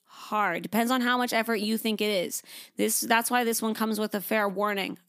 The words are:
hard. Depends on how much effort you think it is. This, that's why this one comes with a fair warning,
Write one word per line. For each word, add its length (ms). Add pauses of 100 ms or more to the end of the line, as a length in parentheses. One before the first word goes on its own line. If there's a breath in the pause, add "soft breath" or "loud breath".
hard. 580
Depends 280
on 120
how 140
much 160
effort 240
you 220
think 220
it 100
is. 320 (340 loud breath)
This, 240
that's 300
why 140
this 180
one 120
comes 260
with 140
a 60
fair 280
warning, 500 (100)